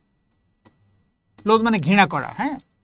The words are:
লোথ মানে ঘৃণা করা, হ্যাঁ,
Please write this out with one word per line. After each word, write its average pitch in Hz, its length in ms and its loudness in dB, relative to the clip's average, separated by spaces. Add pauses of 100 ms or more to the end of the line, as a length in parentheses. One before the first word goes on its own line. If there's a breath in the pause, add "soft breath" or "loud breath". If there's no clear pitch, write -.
(1500)
লোথ 220 180 4
মানে 226 200 0
ঘৃণা 196 280 4
করা, 139 160 -6 (100)
হ্যাঁ, 269 160 -6 (280)